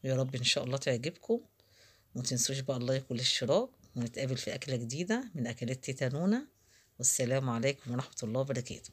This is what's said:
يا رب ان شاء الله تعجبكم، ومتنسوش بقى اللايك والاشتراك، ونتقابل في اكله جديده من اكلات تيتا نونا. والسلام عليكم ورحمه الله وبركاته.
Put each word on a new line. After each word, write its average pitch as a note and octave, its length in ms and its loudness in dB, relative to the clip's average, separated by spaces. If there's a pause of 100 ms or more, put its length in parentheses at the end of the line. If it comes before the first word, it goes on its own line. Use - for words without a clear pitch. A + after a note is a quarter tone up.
يا C3 120 2
رب C3 200 0
ان B2 80 -2
شاء B2+ 200 4
الله B2+ 140 -2
تعجبكم، D3 640 0 (760)
ومتنسوش B2+ 440 0
بقى C3 180 0
اللايك C3 340 0
والاشتراك، C3 580 2 (260)
ونتقابل B2 420 -2
في - 180 -4
اكله C3+ 200 -4
جديده F3 600 -2
من A#2+ 120 -2
اكلات A#2+ 360 -4
تيتا C3 260 -2
نونا. F#3+ 380 2 (500)
والسلام B2+ 520 2
عليكم B2 420 0
ورحمه B2 320 -4
الله A#2 160 -2
وبركاته. B2+ 540 -4